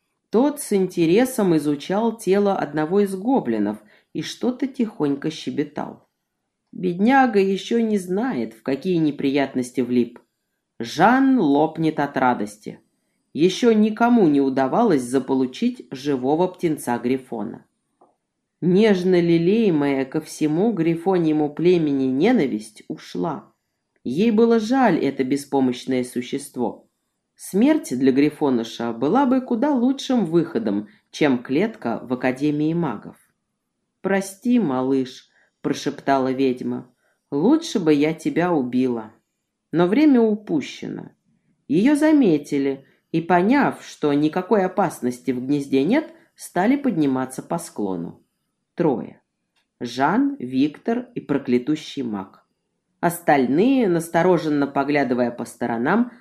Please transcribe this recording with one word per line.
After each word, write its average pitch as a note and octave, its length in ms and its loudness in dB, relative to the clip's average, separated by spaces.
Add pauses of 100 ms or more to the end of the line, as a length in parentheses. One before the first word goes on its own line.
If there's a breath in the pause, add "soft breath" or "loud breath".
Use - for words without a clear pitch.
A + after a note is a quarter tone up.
(300)
Тот C#4+ 300 0
с - 120 -6
интересом F#3 840 2
изучал F#3 600 0
тело G3 400 2
одного D#3 440 0
из F#3+ 160 0
гоблинов A#2 640 0 (340 soft breath)
и - 100 -8
что-то B3 440 -4
тихонько D#3 640 -4
щебетал. - 760 -8 (640)
Бедняга G#3 680 2
ещё G3 400 0
не G#3+ 180 0
знает, F3+ 540 -4
в - 100 -20
какие D3+ 340 -2
неприятности C#3 840 -2
влип. A#2+ 380 0 (600)
Жан A#3+ 640 2
лопнет D#3 580 2
от C#3+ 180 -4
радости. A#2+ 640 -2 (520)
Ещё F3+ 400 2
никому A3 560 4
не C#3+ 120 4
удавалось C3+ 600 2
заполучить C3 880 -2
живого C#3+ 560 -2
птенца D3+ 520 -4
Грифона. A#2+ 680 -6 (960)
Нежно F#3 600 4
лелеемая E3+ 840 2
ко D3+ 160 -6
всему D#3 520 -2
грифоньему E3 800 0
племени D#3 520 2
ненависть C3+ 840 0
ушла. D#3 640 -8 (500)
Ей F#3 300 0
было A#3 260 4
жаль A3 400 2
это C#3 240 -2
беспомощное B2+ 800 -2
существо. B2 880 -8 (460)
Смерть C#4 600 0
для C3+ 140 2
грифоныша B2+ 840 -2
была D#3+ 340 0
бы B3+ 140 2
куда B3+ 300 -2
лучшим B3+ 560 0
выходом, A2+ 640 -2 (240 loud breath)
чем C3+ 280 0
клетка C#3+ 640 -4
в A#2+ 100 -8
Академии D3 640 -2
магов. B2 420 -6 (840)
«Прости, G3 580 0
малыш», C3 720 -2 (340)
прошептала C#3 720 -2
ведьма, B2+ 580 -4 (400)
«лучше A#3 480 0
бы D#3 160 4
я D3 180 2
тебя D#3+ 400 -2
убила. B2 600 -2 (580)
Но E3+ 160 2
время C4 340 4
упущено». G#3 880 -2 (580)
Её G#3+ 260 4
заметили D3+ 920 2 (260 soft breath)
и, E3 80 0
поняв, F3+ 640 2
что - 300 -4
никакой F3+ 500 0
опасности D3+ 680 -4
в B2 160 -6
гнезде C#3 380 0
нет, C4+ 280 -2 (220 loud breath)
стали G#3 400 -2
подниматься D3 680 -2
по E3+ 160 -6
склону. G2 680 -8 (540)
Трое. B2 420 -4 (600)
Жан, D3+ 580 0
Виктор D3 800 -4
и C3+ 40 -8
проклятущий C3+ 840 -4
маг. G2+ 400 -10 (560)
Остальные, E3+ 880 2
настороженно E3 800 2
поглядывая C3+ 640 0
по A#2 120 -10
сторонам, B2+ 760 -2